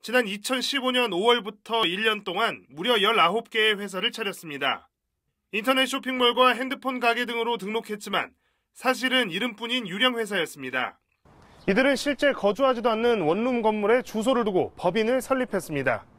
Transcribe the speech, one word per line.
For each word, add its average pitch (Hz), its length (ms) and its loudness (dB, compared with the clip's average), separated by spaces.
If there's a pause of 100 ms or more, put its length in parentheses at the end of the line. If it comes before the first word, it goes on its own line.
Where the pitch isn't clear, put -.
지난 233 280 0
이천십오 247 640 -4
년 247 200 0
오월부터 214 720 0
일 190 180 -2
년 214 180 0
동안 185 460 -2
무려 196 340 0
열아홉 202 480 2
개의 214 300 2
회사를 196 320 -4
차렸습니다. 143 760 -4 (640)
인터넷 262 360 0
쇼핑몰과 254 640 2
핸드폰 254 500 -4
가게 233 260 2
등으로 233 320 -4
등록했지만 208 760 -4 (420)
사실은 254 580 0
이름뿐인 233 560 -4
유령 226 320 0
회사였습니다. 143 800 -4 (680)
이들은 254 280 4
실제 285 340 0
거주하지도 240 600 2
않는 226 320 2
원룸 226 400 0
건물에 214 400 2
주소를 240 420 0
두고 180 320 0
법인을 220 440 0
설립했습니다. 160 840 -2 (120)